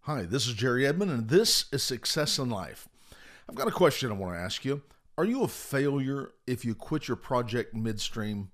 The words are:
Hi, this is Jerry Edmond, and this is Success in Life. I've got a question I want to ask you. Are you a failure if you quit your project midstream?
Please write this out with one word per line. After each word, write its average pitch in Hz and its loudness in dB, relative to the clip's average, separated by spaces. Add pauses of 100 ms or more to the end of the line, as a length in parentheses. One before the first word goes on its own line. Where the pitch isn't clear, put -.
(120)
Hi, 131 -2
this 113 0
is 120 -4
Jerry 127 2
Edmond, 175 2
and 113 0
this 196 6
is 139 0
Success - 0
in 127 0
Life. 90 -8 (600)
I've - -14
got 143 0
a - 2
question 139 4
I 104 -2
want 92 -4
to 85 -6
ask 92 -6
you. 139 -2 (340)
Are 160 2
you 240 2
a - 0
failure 139 -2 (160)
if 123 -2
you 113 0
quit 151 -4
your 120 0
project 120 -2
midstream? 104 -2